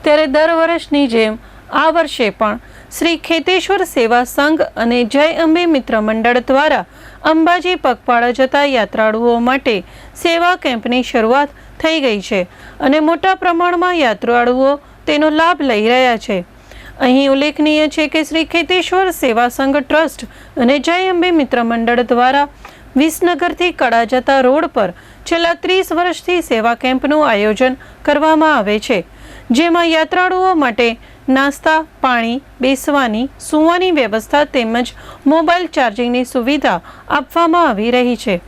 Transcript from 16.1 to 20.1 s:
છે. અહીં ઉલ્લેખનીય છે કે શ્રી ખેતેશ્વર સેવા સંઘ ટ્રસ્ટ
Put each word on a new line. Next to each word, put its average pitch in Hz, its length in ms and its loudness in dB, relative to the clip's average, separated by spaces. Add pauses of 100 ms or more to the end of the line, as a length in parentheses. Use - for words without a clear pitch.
છે. 190 280 -6 (540)
અહીં 269 320 2
ઉલ્લેખનીય 302 560 0
છે 302 200 -2
કે 311 160 -2
શ્રી 320 220 -2
ખેતેશ્વર 359 680 0
સેવા 240 380 0
સંઘ 269 280 -2
ટ્રસ્ટ 294 500 -2 (300)